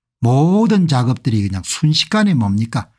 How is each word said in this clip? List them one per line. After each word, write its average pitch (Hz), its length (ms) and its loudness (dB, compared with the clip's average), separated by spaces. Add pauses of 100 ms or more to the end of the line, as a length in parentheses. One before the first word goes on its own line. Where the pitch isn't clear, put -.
(200)
모든 175 680 2
작업들이 120 580 0
그냥 95 200 -6
순식간에 196 680 0
뭡니까? 110 680 -2